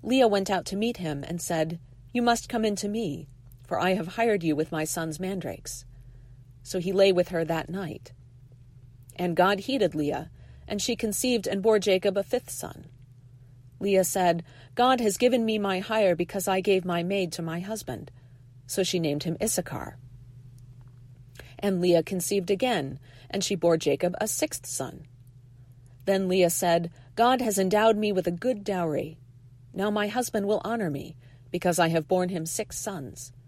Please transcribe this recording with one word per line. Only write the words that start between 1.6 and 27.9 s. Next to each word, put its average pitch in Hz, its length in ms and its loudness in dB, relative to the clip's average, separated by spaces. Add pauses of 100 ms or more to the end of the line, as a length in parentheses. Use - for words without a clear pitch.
"You 247 100 0
must 233 280 0
come 226 160 0
in 208 120 0
to 208 100 -6
me, 208 400 -4 (360)
for - 160 -4
I 185 160 2
have 185 240 -6
hired 214 240 2
you 160 120 2
with 156 160 -2
my 156 120 -2
son's 160 360 -4
mandrakes." 185 640 -8 (760)
So - 180 -6
he 180 120 -2
lay 196 200 6
with 180 180 2
her 170 140 -2
that 160 260 -2
night. 185 440 -10 (1000)
And 175 200 -2
God 196 260 4
heeded 208 340 0
Leah, 143 340 -4 (380)
and 208 140 -4
she 240 140 -2
conceived 226 520 -2
and 202 140 -2
bore 220 180 4
Jacob 190 380 2
a 196 60 0
fifth - 260 -4
son. - 380 -12 (920)
Leah 190 260 4
said, 175 380 2 (320)
"God 247 260 4
has 208 160 2
given 247 280 4
me 220 140 0
my 196 200 0
hire 202 360 2
because 175 320 -4
I 190 140 2
gave 190 240 2
my 175 180 -2
maid 185 300 -2
to - 80 -8
my 165 180 -6
husband." 190 520 -10 (540)
So - 160 -4
she 185 180 0
named 147 240 -2
him 160 180 -4
Issachar. - 560 -4 (1600)
And 190 220 0
Leah 170 220 6
conceived 185 460 -2
again, 185 500 0 (300)
and 196 140 -4
she - 120 -2
bore 170 220 4
Jacob 160 440 0
a 214 60 0
sixth - 380 -4
son. - 400 -10 (1000)
Then 190 220 2
Leah 185 220 6
said, 170 420 2 (240)
"God 240 260 4
has 214 160 0
endowed 208 400 4